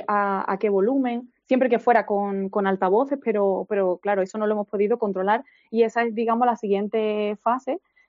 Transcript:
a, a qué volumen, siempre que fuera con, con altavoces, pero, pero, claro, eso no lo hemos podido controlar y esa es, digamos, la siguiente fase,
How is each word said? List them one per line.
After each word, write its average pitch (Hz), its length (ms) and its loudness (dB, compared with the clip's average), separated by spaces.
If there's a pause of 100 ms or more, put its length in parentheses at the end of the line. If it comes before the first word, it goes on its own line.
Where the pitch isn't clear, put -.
a, 202 420 0
a 190 60 -2
qué 214 100 0
volumen, 240 640 0 (160)
siempre 262 220 2
que 233 100 2
fuera 233 260 4
con, 196 440 -2
con 196 180 -2
altavoces, 196 560 2
pero, 202 460 0
pero, 190 340 0
claro, 202 180 0
eso 190 160 -4
no 214 100 -2
lo 214 60 0
hemos 208 140 -4
podido 208 320 0
controlar 202 460 0 (260)
y 226 120 4
esa 226 200 0
es, 233 100 -4
digamos, 233 320 0
la 233 120 2
siguiente 208 840 -2
fase, 269 380 -2 (300)